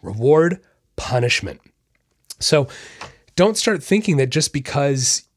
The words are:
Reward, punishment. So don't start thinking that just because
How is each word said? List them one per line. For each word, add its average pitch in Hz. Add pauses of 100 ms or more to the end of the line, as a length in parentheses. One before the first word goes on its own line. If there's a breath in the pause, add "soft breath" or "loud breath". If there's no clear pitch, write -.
Reward, 151 (340)
punishment. - (760)
So 143 (680 loud breath)
don't 208
start 196
thinking 196
that 135
just 156
because 139 (120)